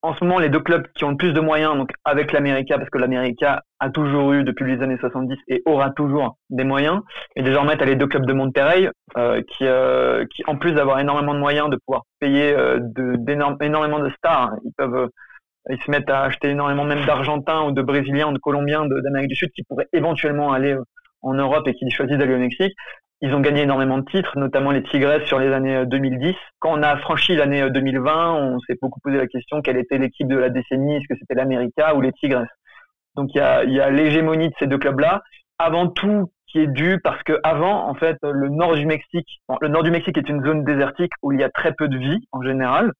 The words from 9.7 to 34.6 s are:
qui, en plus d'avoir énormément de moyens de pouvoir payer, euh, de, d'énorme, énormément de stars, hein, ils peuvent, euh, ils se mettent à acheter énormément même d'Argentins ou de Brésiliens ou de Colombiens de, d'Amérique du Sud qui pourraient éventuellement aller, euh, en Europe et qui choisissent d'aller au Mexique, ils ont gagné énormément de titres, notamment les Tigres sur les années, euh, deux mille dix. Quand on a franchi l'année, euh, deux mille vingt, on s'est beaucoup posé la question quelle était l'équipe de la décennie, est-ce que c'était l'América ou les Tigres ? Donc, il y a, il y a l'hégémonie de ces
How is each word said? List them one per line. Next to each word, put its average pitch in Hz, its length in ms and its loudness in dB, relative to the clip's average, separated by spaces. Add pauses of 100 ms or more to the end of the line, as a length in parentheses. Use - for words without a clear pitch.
qui, - 140 -10
en 147 80 -2
plus 170 160 0
d'avoir 135 260 2
énormément 143 360 0
de 143 40 -2
moyens 147 320 0
de 127 60 0
pouvoir 127 260 -4 (160)
payer, 143 340 2
euh, 127 280 2
de, 123 360 -4
d'énorme, 143 440 0
énormément 151 400 0
de 139 100 -2
stars, 139 420 2
hein, 107 120 -8
ils - 120 -10
peuvent, 127 200 -2
euh, 127 120 0 (600)
ils 131 100 -6
se - 100 -8
mettent 143 200 -2
à 135 120 2
acheter 135 260 -2
énormément 143 360 -2
même 147 220 -2
d'Argentins 151 560 0
ou 147 80 0
de 135 120 0
Brésiliens 139 460 0
ou 147 40 -2
de 135 60 -2
Colombiens 143 480 -2
de, 135 160 -2
d'Amérique 139 260 -2
du 135 80 -6
Sud - 160 -4
qui - 100 -14
pourraient 139 300 -6
éventuellement 147 600 0
aller, 135 200 2
euh, 135 100 -4 (400)
en 131 120 -2
Europe 139 340 0
et 120 60 -2
qui 135 160 -6
choisissent 139 280 0
d'aller 131 160 4
au 127 40 2
Mexique, 127 360 0 (480)
ils 139 120 -2
ont 143 60 2
gagné 143 220 2
énormément 135 360 2
de 135 60 -4
titres, 185 320 -2
notamment 139 360 0
les 135 100 2
Tigres 147 440 2
sur 135 120 0
les 135 140 2
années, 135 240 0
euh, 131 100 2
deux 127 120 -2
mille 131 200 0
dix. 165 180 0 (220)
Quand 160 140 0
on 151 100 0
a 147 160 2
franchi 165 380 0
l'année, 143 260 2
euh, 135 80 0
deux 135 100 0
mille 135 200 0
vingt, 160 340 2
on 131 260 0
s'est 123 220 -6
beaucoup 135 180 -6
posé 139 160 -2
la 131 120 0
question 147 340 -6
quelle 131 140 0
était 127 200 -2
l'équipe 131 300 -2
de 135 100 0
la 127 140 2
décennie, 135 460 -2
est-ce 143 120 -6
que - 100 -4
c'était - 160 -8
l'América 131 600 0
ou 135 60 2
les 127 120 0
Tigres ? 127 340 -2 (680)
Donc, 135 200 -4
il 147 40 2
y - 20 2
a, 131 220 4
il 127 100 0
y 135 80 2
a 139 100 2
l'hégémonie 160 580 2
de - 100 -6
ces 147 80 0